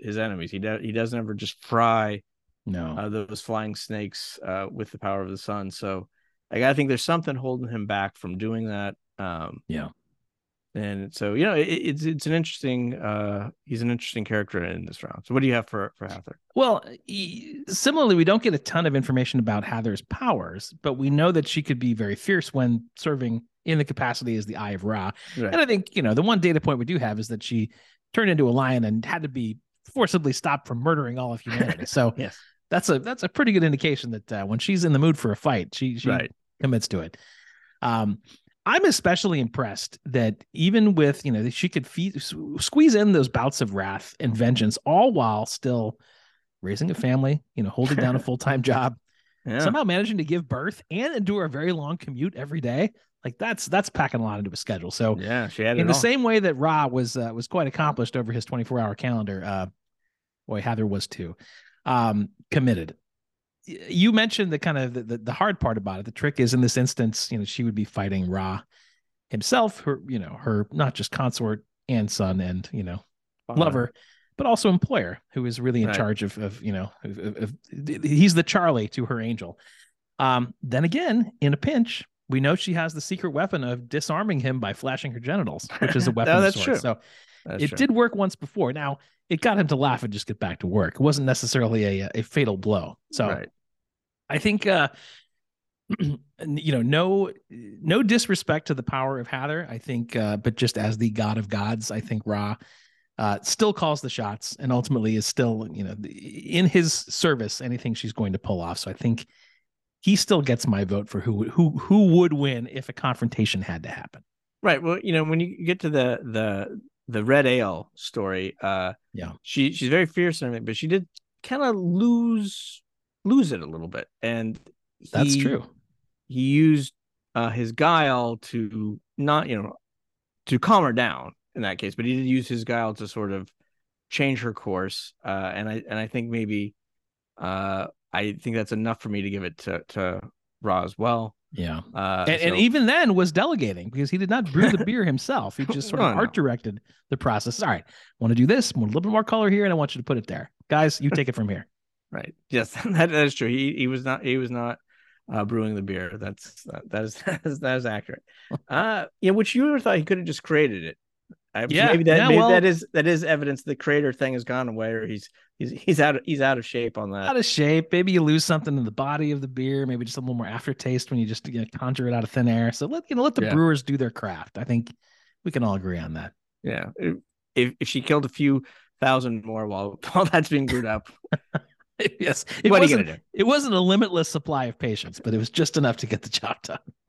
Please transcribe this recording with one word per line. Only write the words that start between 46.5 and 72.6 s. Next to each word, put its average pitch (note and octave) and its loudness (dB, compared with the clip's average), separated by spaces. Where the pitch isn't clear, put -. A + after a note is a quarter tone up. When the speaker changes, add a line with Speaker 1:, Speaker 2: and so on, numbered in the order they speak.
Speaker 2:
raising G2+ -2
a E3 -4
family, C3+ 0
you A#2 -2
know, G2 -2
holding C3 0
down B2+ 2
a C3 0
Speaker 1:
<laughs> - -6
Speaker 2:
full-time C3 0
job, B2+ 2
Speaker 1:
Yeah. A#2+ -2
Speaker 2:
somehow B3+ 2
managing G3+ 0
to D#3+ -2
give D#3+ -2
birth F3 -6
and B3+ -4
endure G3+ -2
a D3+ -4
very D3 -2
long D#3 -6
commute D3 -6
every C#3+ -8
day. C3 0
Like, B2+ -10
that's, A3 -4
that's F#3 0
packing B2+ 0
a - -2
lot G#2 -4
into G2+ -6
a - -12
schedule. F2 -8
So A2 2
Speaker 1:
Yeah, G#2+ -2
she G#2+ -4
had A#2 2
Speaker 2:
in - 4
Speaker 1:
it E3+ 4
Speaker 2:
the E3+ 6
Speaker 1:
all. - 4
Speaker 2:
same B3 2
way A3+ 4
that F#3 4
Ra D3+ 2
was, B2 -2
uh, A#2 -4
was A#2 -6
quite E3 0
accomplished C#3+ 0
over A#2+ -2
his A2+ -4
twenty-four A#2+ -2
hour G#2 -2
calendar, G#2+ -2
uh, F#2+ -4
boy, G#2 -4
Hathor A2 -2
was G2 -2
too, E2+ -12
um, A2+ 2
committed. A2 2
Y-, F3+ -14
you F#3+ 6
mentioned G#3+ 2
the D3 0
kind D#3 0
of B2+ -2
the, B2 -6
the, A#2 -6
the A2+ -6
hard G3 0
part A2+ 0
about G2 -6
it. G#2 -10
The A#2+ -12
trick D3 -2
is B2 4
in B2+ 4
this A#2+ 4
instance, B2 0
you A#2+ -4
know, G#2 -4
she A#2 -4
would A2 -2
be G#2+ -2
fighting G2 -2
Ra F#2+ -4
himself, - 0
her, C#3 -4
you B2 -4
know, E2 -10
her G#2+ 0
not D3 0
just - -6
consort A#2 -2
and A2 0
son F#2+ 0
and, F2+ -4